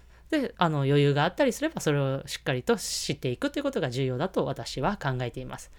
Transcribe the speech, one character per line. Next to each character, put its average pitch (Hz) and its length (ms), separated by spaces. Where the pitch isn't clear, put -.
で、 285 280
あ 175 120
の、 147 140
余 143 180
裕 143 120
が 147 120
あ - 20
っ - 80
た 302 80
り 262 80
す - 100
れ 302 60
ば、 311 140
そ 160 100
れ 143 80
を 135 260
し - 120
っ - 60
か 147 100
り 127 100
と 233 140
知 - 360
っ - 60
て 131 120
い 123 40
く 285 160
と - 80
い - 20
う - 20
こ 277 80
と 254 100
が 143 80
重 131 160
要 127 120
だ 170 120
と 185 160
私 135 340
は 170 160
考 131 280
え 120 80
て 127 100
い 127 40
ま 127 140
す。 - 200